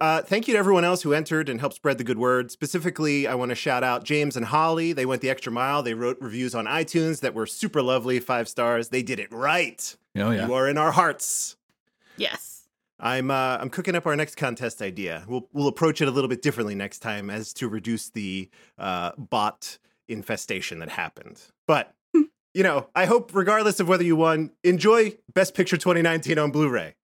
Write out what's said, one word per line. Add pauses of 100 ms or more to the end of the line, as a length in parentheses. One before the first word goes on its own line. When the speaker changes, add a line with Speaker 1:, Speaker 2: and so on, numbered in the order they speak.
Speaker 1:
uh,
thank
you
to
everyone
else
who
entered
and
helped
spread
the
good
word.
Specifically,
I
wanna
shout
out
James
and
Holly.
They
went
the
extra
mile.
They
wrote
reviews
on
iTunes
that
were
super
lovely,
five
stars.
They
did
it
right. (200)
Speaker 2:
Oh,
yeah.
Speaker 1:
You
are
in
our
hearts. (600)
Speaker 3:
Yes. (320)
Speaker 1:
I'm,
uh,
I'm
cooking
up
our
next
contest
idea.
We'll,
we'll
approach
it
a
little
bit
differently
next
time
as
to
reduce
the, (300)
uh,
bot (280)
infestation
that
happened. (260)
But, (100)
Speaker 3:
<laughs>
Speaker 1:
you
know,
I
hope
regardless
of
whether
you
won, (100)
enjoy (180)
Best
Picture
twenty
nineteen
on
Blu-ray. (160)